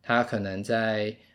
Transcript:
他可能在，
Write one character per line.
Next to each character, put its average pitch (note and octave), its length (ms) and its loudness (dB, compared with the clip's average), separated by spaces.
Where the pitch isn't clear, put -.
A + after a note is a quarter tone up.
他 A#2+ 200 4
可 A#2 140 -2
能 G2 260 -4
在， A2 540 0